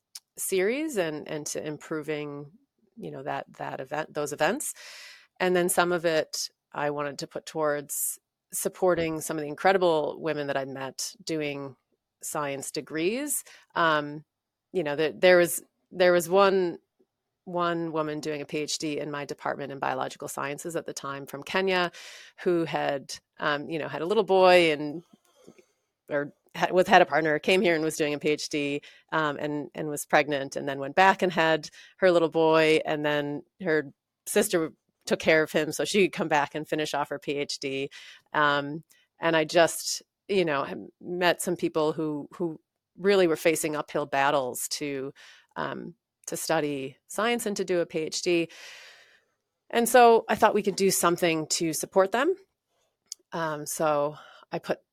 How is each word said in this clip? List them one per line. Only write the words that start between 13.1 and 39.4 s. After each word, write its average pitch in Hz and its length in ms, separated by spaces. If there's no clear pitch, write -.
Um, 151 480
you 180 120
know, 147 120
there, 151 160
there 180 260
was, 175 260
there 180 220
was 170 160
one, 190 480
one 170 480
woman 151 280
doing 151 220
a 143 40
P 156 140
H 147 180
D 147 220
in 147 100
my 143 160
department 139 460
in 139 80
biological 135 480
sciences 143 480
at 160 100
the 147 80
time 139 320
from 139 180
Kenya, 185 480
who 170 220
had, 143 480
um, 147 300
you 160 100
know, 135 80
had 143 140
a 160 40
little 208 180
boy 180 500
and, 147 280
or 147 240
had, 170 160
was, 180 160
had 185 140
a 175 40
partner, 156 340
came 185 220
here 170 140
and 156 100
was 156 100
doing 147 180
a 143 60
P 160 100
H 147 200
D, 143 320
um, 151 240
and, 147 380
and 156 120
was 147 180
pregnant 143 520
and 139 100
then 139 120
went 139 160
back 190 260
and 180 100
had 160 380
her 185 120
little 165 180
boy. 160 560
And 151 200
then 147 380
her 156 300
sister 180 480
took - 140
care 160 220
of 151 120
him 151 180
so 151 140
she 196 180
could 156 80
come 165 160
back 147 260
and 151 140
finish 151 260
off 147 180
her 143 80
P 151 140
H 143 260
D. 135 300
Um, 143 500
and 165 160
I 156 80